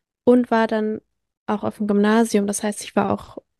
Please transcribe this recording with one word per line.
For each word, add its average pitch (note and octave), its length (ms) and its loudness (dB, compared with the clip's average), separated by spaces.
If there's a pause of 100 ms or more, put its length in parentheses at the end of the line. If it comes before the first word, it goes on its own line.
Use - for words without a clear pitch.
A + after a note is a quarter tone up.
(240)
und B3 260 4
war A3+ 160 2
dann G#3+ 340 -4 (460)
auch G#3 180 -4
auf G#3+ 140 -6
dem G#3+ 100 -4
Gymnasium. G#3 580 2
Das G3+ 160 -6
heißt, G#3 220 -6
ich - 120 -18
war G3+ 160 0
auch, - 260 -8 (220)